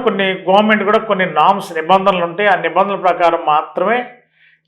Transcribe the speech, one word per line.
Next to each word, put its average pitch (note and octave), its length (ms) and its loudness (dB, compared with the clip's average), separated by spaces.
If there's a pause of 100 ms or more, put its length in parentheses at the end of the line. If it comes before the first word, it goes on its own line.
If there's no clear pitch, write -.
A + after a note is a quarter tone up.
కొన్ని, G3 220 -2 (200)
గవర్నమెంట్ G3+ 400 2
కూడా G#3+ 220 2
కొన్ని F#3 180 0 (120)
నామ్స్, F#3 300 2 (100)
నిబంధనలు F#3 500 2
ఉంటాయి. G3 240 -2
ఆ - 20 4 (100)
నిబంధనల F#3 420 0
ప్రకారం E3+ 360 2 (120)
మాత్రమే F3+ 440 -2 (680)